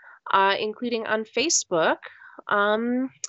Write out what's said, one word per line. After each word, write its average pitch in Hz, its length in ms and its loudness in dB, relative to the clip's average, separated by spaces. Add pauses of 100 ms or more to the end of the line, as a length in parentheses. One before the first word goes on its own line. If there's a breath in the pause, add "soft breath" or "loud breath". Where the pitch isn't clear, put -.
(320 loud breath)
uh, 196 280 4
including 226 480 -4
on 220 160 0
Facebook. 233 760 0 (500 loud breath)
Um, 226 600 0 (200)